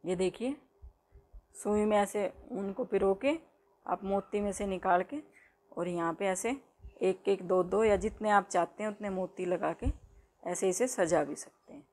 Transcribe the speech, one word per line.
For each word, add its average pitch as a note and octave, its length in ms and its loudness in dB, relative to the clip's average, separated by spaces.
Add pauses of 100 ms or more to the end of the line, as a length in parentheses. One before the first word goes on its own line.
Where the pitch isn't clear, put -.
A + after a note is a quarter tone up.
ये F3+ 120 -2
देखिए, F#3+ 400 -2 (1000)
सुई G#3 300 0
में G#3+ 120 4
ऐसे G3+ 340 0 (200)
ऊन G3 220 -6
को B3+ 120 -6
पिरो F#3+ 300 2
के C#4 220 0 (480)
आप F3+ 200 -4
मोती G3 360 -2
में G3+ 100 -2
से G3+ 160 -6
निकाल F#3 360 2
के C#4 160 -8 (520)
और F3 160 -4
यहाँ E3+ 260 -2
पे G3+ 140 -4
ऐसे G#3 280 0 (460)
एक F#3 260 0
एक, F#3+ 160 2
दो F3+ 200 2
दो F#3+ 200 2
या G#3 140 6
जितने G#3+ 340 -2
आप G3+ 180 6
चाहते F3 340 0
हैं G#3+ 60 -4
उतने G3+ 220 -8
मोती F#3 340 -6
लगा E3 300 0
के - 160 -2 (520)
ऐसे F3+ 260 0
इसे A#3 200 0
सजा E3 340 2
भी C#3+ 120 -6
सकते - 380 -20
हैं। - 200 -18